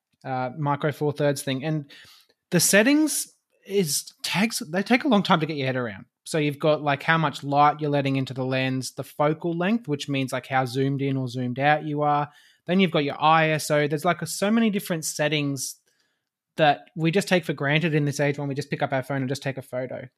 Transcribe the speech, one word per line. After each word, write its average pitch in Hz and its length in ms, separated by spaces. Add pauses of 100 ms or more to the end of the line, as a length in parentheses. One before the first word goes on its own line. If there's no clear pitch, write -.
(240)
uh, 127 320
micro 143 360
four 147 200
thirds 143 300
thing. 131 200
And 156 280 (600)
the 175 100
settings 285 760 (320)
is 190 560
takes, - 380
they 170 220
take 247 220
a 311 40
long 202 140
time 180 180
to 156 60
get 151 120
your 131 80
head 131 100
around. 110 300 (200)
So 165 120
you've 147 200
got, 151 240
like, 143 200
how 165 160
much 147 260
light 147 360
you're 147 100
letting 139 260
into 131 160
the 127 140
lens, 131 460
the - 120
focal 160 500
length, 190 340
which 143 200
means, 135 240
like, 127 140
how 131 180
zoomed 135 380
in 135 160
or 131 100
zoomed 123 300
out 151 260
you 147 160
are. 147 300 (340)
Then 185 160
you've 185 100
got 160 140
your 139 160
I 156 300
S 156 200
O. 147 160
There's, 151 200
like, 170 160
a, 160 40
so 196 240
many 226 200
different 185 340
settings 147 720 (800)
that 151 380
we 165 160
just 185 160
take 180 180
for 170 80
granted 151 420
in 147 100
this 143 160
age 143 180
when 143 100
we 139 60
just 135 160
pick 156 120
up 135 100
our 131 100
phone 139 200
and 127 60
just 135 140
take 135 160
a 127 40
photo. 127 440 (120)